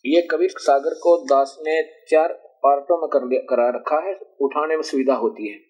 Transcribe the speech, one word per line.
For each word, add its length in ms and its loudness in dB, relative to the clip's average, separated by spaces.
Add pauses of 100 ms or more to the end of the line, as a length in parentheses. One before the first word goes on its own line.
ये 160 4
कबीर 280 -2
सागर 400 0
को 340 2
दास 360 0
ने 220 -2
चार 500 0
पार्टों 680 0
में 80 -4
कर 200 0
लिया, 120 0
करा 280 0
रखा 400 -2
है, 320 -12
उठाने 360 -2
में 60 -4
सुविधा 320 0
होती 340 -4
है। 100 -12 (120)